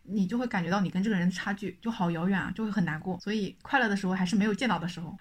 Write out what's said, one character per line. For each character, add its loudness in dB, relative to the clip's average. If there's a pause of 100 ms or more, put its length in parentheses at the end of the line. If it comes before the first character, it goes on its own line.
你 0
就 -2
会 0
感 0
觉 -2
到 2
你 2
跟 0
这 2
个 4
人 4
差 -4
距 -8
就 -4
好 0
遥 0
远 2
啊， -4
就 -4
会 -2
很 2
难 -4
过。 -4
所 -4
以 -2
快 2
乐 4
的 2
时 -2
候 2
还 2
是 0
没 6
有 4
见 0
到 2
的 -2
时 -6
候。 -10